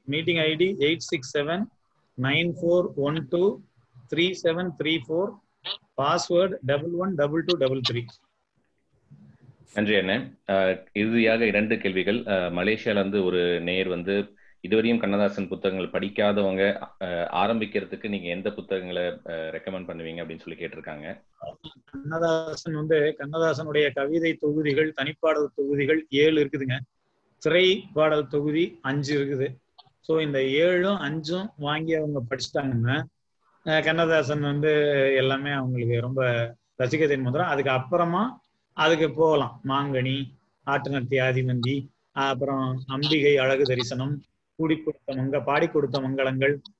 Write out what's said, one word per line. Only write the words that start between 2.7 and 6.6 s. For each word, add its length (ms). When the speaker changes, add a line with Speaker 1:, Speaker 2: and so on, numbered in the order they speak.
Speaker 1:
one 320
two 200
three 280
seven 320
three 280
four, 220
password 640